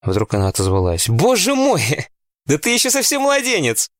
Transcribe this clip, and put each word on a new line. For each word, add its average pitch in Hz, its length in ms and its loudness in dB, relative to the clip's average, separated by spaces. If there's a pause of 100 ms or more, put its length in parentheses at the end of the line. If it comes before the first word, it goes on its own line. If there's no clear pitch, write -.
Вдруг 101 320 -2
она 98 140 0
отозвалась: 95 600 0
Боже 202 460 2
мой! 226 540 0 (380)
Да 143 120 0
ты 220 120 -2
ещё 240 200 0
совсем 262 320 0
младенец! 247 760 0